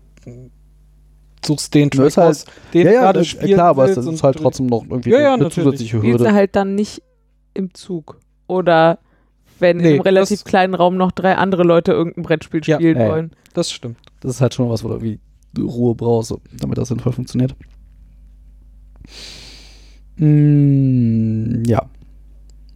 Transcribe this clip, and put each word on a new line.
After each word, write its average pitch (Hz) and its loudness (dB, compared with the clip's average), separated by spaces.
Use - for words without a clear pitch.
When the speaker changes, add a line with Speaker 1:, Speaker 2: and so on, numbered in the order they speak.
Speaker 1:
suchst - -4
den 147 4
Speaker 2:
Nö, 139 -4
Speaker 1:
Track 135 4
Speaker 2:
ist 151 -2
halt 170 6
Speaker 1:
aus, 156 -2
den 170 4
Speaker 2:
ja, 175 4
Speaker 1:
du 214 6
Speaker 2:
ja, 247 4
Speaker 1:
gerade 190 2
Speaker 2:
äh, 175 0
Speaker 1:
spielen - -2
Speaker 2:
klar, 175 4
aber 135 2
es 127 2
Speaker 1:
willst - -4
Speaker 2:
ist 123 -6
Speaker 1:
und 160 -8
Speaker 2:
halt 135 2
Speaker 1:
drin - -12
Speaker 2:
trotzdem 127 -2
noch 117 -2
irgendwie 123 -4
Speaker 1:
Ja, 247 4
ja, 277 2
Speaker 2:
eine 240 0
Speaker 1:
natürlich. 170 -2
Speaker 2:
zusätzliche 120 -2
Speaker 3:
Spielst 120 2
Speaker 2:
Hürde. 123 2
Speaker 3:
du 214 4
halt 202 2
dann 196 -2
nicht 208 -8
im 190 -10
Zug - -14
oder 165 2
wenn 175 2
Speaker 1:
Nee, 165 4
Speaker 3:
im 135 0
relativ 190 2
Speaker 1:
das - -20
Speaker 3:
kleinen 190 0
Raum 180 0
noch 185 0
drei 185 0
andere 185 0
Leute 170 2
irgendein 165 -4
Brettspiel 156 -4
Speaker 1:
Ja. 156 0
Speaker 3:
spielen 160 2
Speaker 2:
Ja, 117 2
ja. 107 0
Speaker 3:
wollen. 160 -4
Speaker 1:
Das 170 -6
stimmt. 117 -14
Speaker 2:
Das 131 -6
ist - -4
halt 123 0
schon 120 -2
was, 110 -6
wo 113 -8
du 113 -6
irgendwie 113 -8
Ruhe 117 -2
brauchst, 117 -2
so, 117 -10
damit 131 -8
das 120 -6
sinnvoll 120 -4
funktioniert. 127 -6
Mm, 127 2
ja. 113 0